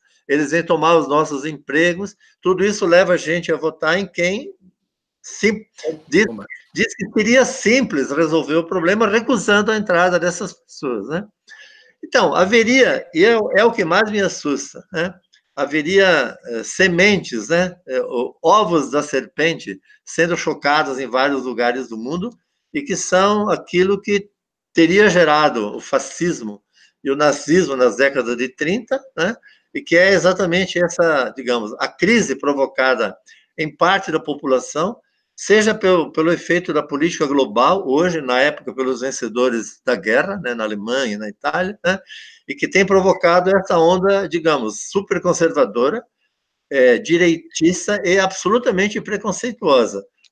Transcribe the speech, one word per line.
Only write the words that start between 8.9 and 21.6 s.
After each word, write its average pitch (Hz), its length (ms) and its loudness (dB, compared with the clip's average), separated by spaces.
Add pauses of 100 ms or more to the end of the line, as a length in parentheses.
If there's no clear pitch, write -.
recusando 214 680 0
a 214 40 -2
entrada 180 420 0
dessas 175 340 -4
pessoas, 120 560 -8
né? 175 160 -6 (800)
Então, 208 300 2
haveria, 214 800 4
e 165 100 4
é, 226 140 4 (180)
é 214 80 6
o 233 80 4
que 196 120 -2
mais 202 260 0
me 208 100 -2
assusta, - 720 -4
né? 175 220 -4 (400)
Haveria, 151 840 2 (100)
eh, 113 180 -8
sementes, 180 840 2
né? 175 280 0 (100)
Eh, 127 140 -2
o, 127 420 -4
ovos 170 480 2
da 139 120 0
serpente 135 800 -4 (240)
sendo 170 320 -2
chocados 143 600 0
em 135 80 -6
vários 131 380 0
lugares 123 440 -4